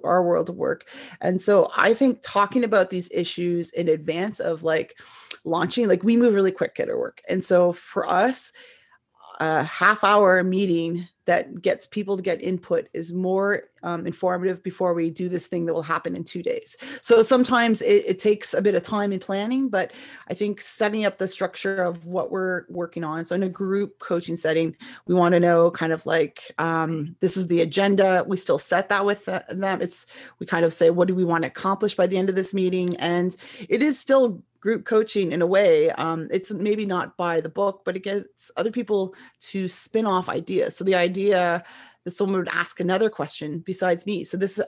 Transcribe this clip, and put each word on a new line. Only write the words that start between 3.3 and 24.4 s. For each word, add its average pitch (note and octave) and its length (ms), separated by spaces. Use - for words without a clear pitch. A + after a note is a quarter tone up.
in E3+ 180
advance D#3+ 500
of, E3 260
like, D#3+ 340
launching, E3 440
like, F#3 140
we A#3 160
move A#3+ 160
really F#3+ 180
quick - 260
at - 120
our - 80
work. - 280
And F#3 160
so F3 300
for - 340
us, G3 460
a D#3 220
half F3+ 400
hour G3 400
meeting F3 640
that - 340
gets - 260
people G3+ 300
to F#3 60
get F3 200
input F3+ 520
is E3 180
more, F#3+ 520
um, E3+ 240
informative F3+ 560
before F3+ 320
we E3 160
do F3+ 180
this F3+ 180
thing E3+ 200
that E3 80
will D#3+ 80
happen E3 340
in F3 80
two F3 180
days. - 320
So A3+ 200
sometimes A#3+ 600
it, G3+ 240
it F#3 120
takes G#3 360
a F#3+ 80
bit G3 120
of F3 80
time G3+ 300
and F#3 80
planning, A#3 480
but F#3+ 240
I - 60
think G#3 280
setting G#3+ 420
up G3 140
the F#3 100
structure F#3+ 560
of E3+ 220
what F3 260
we're F#3 380
working E3+ 340
on. D#3+ 220
So F3 80
in F#3+ 80
a F#3+ 60
group G3 500
coaching E3+ 380
setting, E3 380